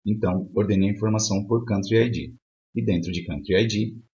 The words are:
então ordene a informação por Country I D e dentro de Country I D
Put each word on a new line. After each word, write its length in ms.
então 520
ordene 340
a 20
informação 540
por 180
Country 340
I 120
D 260
e 80
dentro 280
de 120
Country 300
I 140
D 340